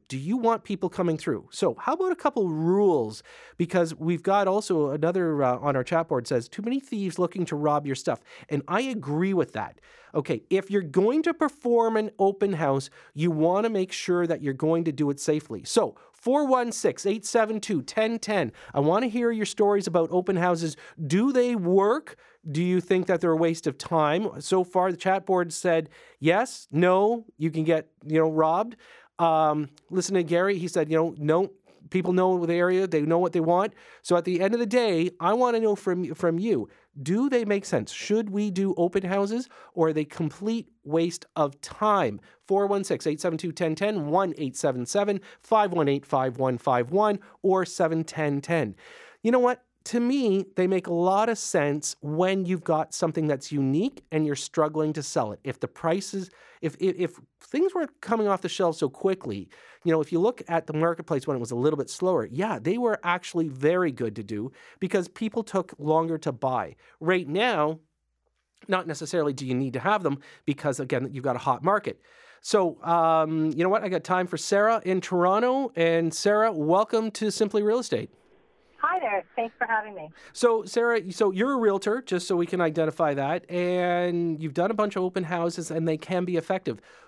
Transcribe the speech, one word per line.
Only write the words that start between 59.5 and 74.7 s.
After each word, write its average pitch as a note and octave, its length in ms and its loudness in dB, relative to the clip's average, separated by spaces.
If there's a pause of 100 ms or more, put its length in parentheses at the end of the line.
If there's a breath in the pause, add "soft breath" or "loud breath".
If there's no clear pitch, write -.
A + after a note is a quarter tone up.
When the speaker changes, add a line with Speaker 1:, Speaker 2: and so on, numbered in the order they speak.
Speaker 1:
you E3+ 80 0
know, D#3+ 120 2
if C#3+ 100 -8
you E3+ 80 2
look A#3 280 0
at E3 180 -2
the D3+ 80 -8
marketplace E3 520 -2
when C#3+ 80 -2
it B2 60 -4
was A#2 100 -8
a A#2+ 60 -6
little D3 220 2
bit C3+ 100 -4
slower, F3+ 420 0
yeah, E3+ 280 -4
they E3 180 -2
were A#3 260 0
actually F3 460 -2
very D3+ 420 2
good A#2 260 -6
to A2+ 60 -10
do G#2+ 300 -8 (280 loud breath)
because F#3 280 -2
people A3+ 340 -6
took F#3+ 360 -4
longer D#3+ 400 0
to D#3 120 -6
buy. A#2+ 460 -4 (240 soft breath)
Right F3 260 0
now, D#3+ 540 0 (880)
not F#3 180 0
necessarily D3+ 460 -2
do C3 140 -8
you B2+ 80 -2
need B2+ 180 -2
to B2+ 80 -4
have G3+ 220 0
them C#3 180 -2 (240 loud breath)
because, C#3+ 340 -2
again, C3 320 -4
you've C3 140 -10
got B2 120 0
a A#2+ 40 -6
hot C3+ 240 0
market. G3+ 380 -2 (400 loud breath)
So, F3+ 420 0
um, D#3+ 720 2
you E3+ 80 2
know F#3 60 2
what? G#3 120 2
I G#3 60 -4
got F#3+ 160 -2
time F#3 220 0
for F3+ 100 -6
Sarah G#3 480 2